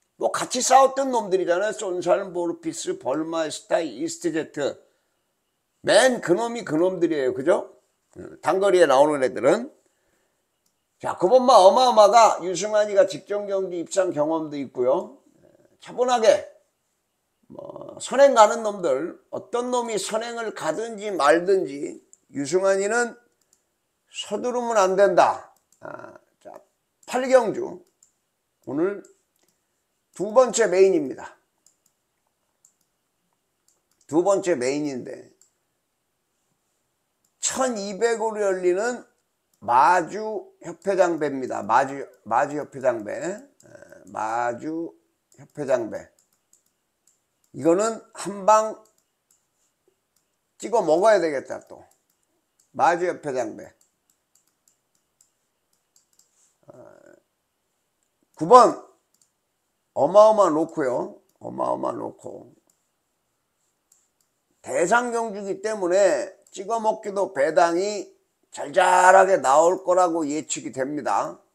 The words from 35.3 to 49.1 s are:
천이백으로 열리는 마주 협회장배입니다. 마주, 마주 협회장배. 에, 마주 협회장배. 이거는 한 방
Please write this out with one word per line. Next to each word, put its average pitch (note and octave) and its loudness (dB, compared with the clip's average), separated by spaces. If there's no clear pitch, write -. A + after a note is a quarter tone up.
천이백으로 G#3+ -4
열리는 F#3+ -2
마주 F3 0
협회장배입니다. D3+ -4
마주, C3+ -2
마주 C#3 -2
협회장배. A#2+ -4
에, E3 -10
마주 A#2+ -6
협회장배. B2+ -6
이거는 F#3 -2
한 G3 -12
방 G#3+ 2